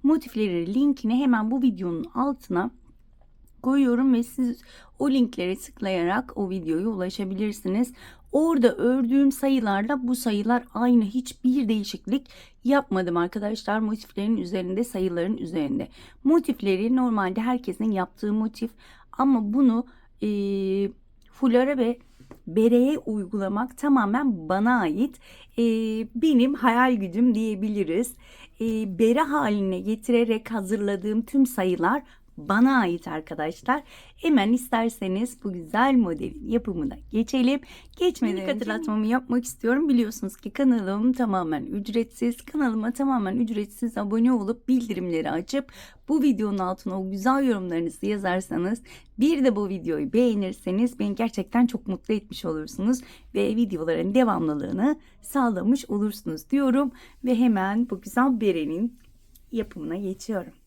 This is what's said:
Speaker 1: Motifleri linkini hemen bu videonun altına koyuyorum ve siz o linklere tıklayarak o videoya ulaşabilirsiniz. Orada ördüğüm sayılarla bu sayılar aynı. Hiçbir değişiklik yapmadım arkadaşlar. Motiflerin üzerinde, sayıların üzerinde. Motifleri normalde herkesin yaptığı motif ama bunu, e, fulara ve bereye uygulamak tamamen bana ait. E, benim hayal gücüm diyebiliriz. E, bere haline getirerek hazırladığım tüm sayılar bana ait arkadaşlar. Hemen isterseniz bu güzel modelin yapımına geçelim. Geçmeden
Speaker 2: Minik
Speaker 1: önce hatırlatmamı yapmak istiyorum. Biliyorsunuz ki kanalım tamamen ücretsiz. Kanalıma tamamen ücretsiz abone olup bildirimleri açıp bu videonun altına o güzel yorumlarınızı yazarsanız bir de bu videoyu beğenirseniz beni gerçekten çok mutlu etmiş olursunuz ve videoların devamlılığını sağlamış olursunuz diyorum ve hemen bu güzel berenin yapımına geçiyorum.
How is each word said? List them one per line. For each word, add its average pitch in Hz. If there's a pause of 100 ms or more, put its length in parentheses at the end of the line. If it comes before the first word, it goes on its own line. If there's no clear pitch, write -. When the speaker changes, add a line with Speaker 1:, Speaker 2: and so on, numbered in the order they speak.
Speaker 1:
Motifleri 208
linkini 262
hemen 240
bu 262
videonun 180
altına 240 (880)
koyuyorum 262
ve 233
siz 240 (380)
o 277
linklere 233
tıklayarak 190
o 196
videoya 175
ulaşabilirsiniz. 196 (380)
Orada 294
ördüğüm 262
sayılarla 254
bu 247
sayılar 233 (100)
aynı. 240
Hiçbir 254
değişiklik 214 (340)
yapmadım 190
arkadaşlar. 208
Motiflerin 214
üzerinde, 185
sayıların 185
üzerinde. 151 (360)
Motifleri 240
normalde 220
herkesin 226
yaptığı 196
motif 220 (400)
ama 240
bunu, 247 (360)
e, 214 (1040)
fulara 262
ve 240 (480)
bereye 240
uygulamak 202
tamamen 233
bana 220
ait. 196 (380)
E, 233 (520)
benim 269
hayal 247
gücüm 208
diyebiliriz. 208 (460)
E, 220
bere 233
haline 208
getirerek 220
hazırladığım 208
tüm 269
sayılar 185 (440)
bana 254
ait 175
arkadaşlar. 160 (340)
Hemen 233
isterseniz 226
bu 196
güzel 214
modelin 175
yapımına 190 (140)
geçelim. 254 (380)
Geçmeden 302
Speaker 2:
Minik 190
Speaker 1:
önce 277
hatırlatmamı 214
yapmak 247
istiyorum. 269
Biliyorsunuz 226
ki -
kanalım 233
tamamen 190
ücretsiz. 226
Kanalıma 233
tamamen 240
ücretsiz 226
abone 220
olup 226
bildirimleri 180
açıp 262 (380)
bu 302
videonun 214
altına 185
o 190
güzel 254
yorumlarınızı 175
yazarsanız 190 (380)
bir 277
de 247
bu 202
videoyu 160
beğenirseniz 214
beni 202
gerçekten 233
çok 240
mutlu 202
etmiş 196
olursunuz 180 (340)
ve 202
videoların 180
devamlılığını 190 (220)
sağlamış 233
olursunuz 202
diyorum 269 (340)
ve 247
hemen 220
bu 190
güzel 247
berenin 175 (520)
yapımına 165
geçiyorum. 190 (140)